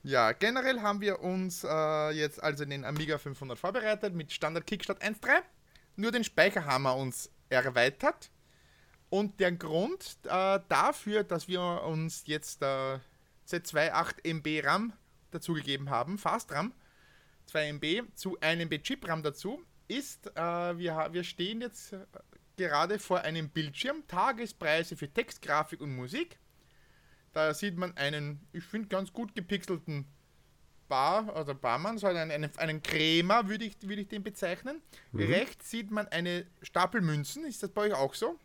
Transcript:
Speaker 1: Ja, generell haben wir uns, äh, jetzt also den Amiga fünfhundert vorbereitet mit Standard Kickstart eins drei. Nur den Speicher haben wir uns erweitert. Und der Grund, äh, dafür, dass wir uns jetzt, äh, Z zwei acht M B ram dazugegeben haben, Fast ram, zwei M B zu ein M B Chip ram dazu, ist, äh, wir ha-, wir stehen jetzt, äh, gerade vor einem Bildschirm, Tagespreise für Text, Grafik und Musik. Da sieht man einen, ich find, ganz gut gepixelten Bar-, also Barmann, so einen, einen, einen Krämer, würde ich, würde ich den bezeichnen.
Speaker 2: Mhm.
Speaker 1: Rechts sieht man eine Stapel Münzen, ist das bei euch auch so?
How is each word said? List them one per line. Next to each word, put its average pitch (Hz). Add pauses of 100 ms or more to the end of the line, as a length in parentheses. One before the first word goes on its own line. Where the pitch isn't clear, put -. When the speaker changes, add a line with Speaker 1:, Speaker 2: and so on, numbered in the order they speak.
Speaker 1:
Ja, 123
generell 247
haben 208
wir 202
uns, 185
äh, 156
jetzt 151
also 147
den 139
Amiga 147
fünfhundert 135
vorbereitet 214
mit 160
Standard 160
Kickstart -
eins 208
drei. 294 (540)
Nur 214
den 233
Speicher 175
haben 135
wir 131
uns 131 (180)
erweitert. 131 (800)
Und 202
der 180
Grund, 175
äh, 190 (100)
dafür, 208
dass 170
wir 180
uns 160
jetzt, 156
äh, 135 (460)
Z 170
zwei 156
acht -
M 160
B 156
ram 190 (380)
dazugegeben 139
haben, 139
Fast 190
ram, 165 (760)
zwei 151
M 147
B 165 (100)
zu -
ein 165
M 165
B 156
Chip 247
ram 160
dazu, 208 (240)
ist, - (100)
äh, 170
wir 170
ha-, 156
wir 175
stehen 208
jetzt, -
äh, 190 (500)
gerade 175
vor -
einem 156
Bildschirm, 247
Tagespreise 180
für 143
Text, -
Grafik 151
und 143
Musik. 160 (960)
Da 156
sieht 185
man 180
einen, 147 (140)
ich 170
find, 214
ganz 190
gut 233
gepixelten 170 (840)
Bar-, 175
also 147
Barmann, 147
so 202
einen, 165
einen, 151
einen 156
Krämer, 170
würde 220
ich, 202
würde 202
ich 196
den 208
bezeichnen. 214 (300)
Speaker 2:
Mhm. 104 (120)
Speaker 1:
Rechts -
sieht 220
man 208
eine 175 (160)
Stapel 185
Münzen, 156
ist 269
das 202
bei 208
euch 208
auch 135
so? 320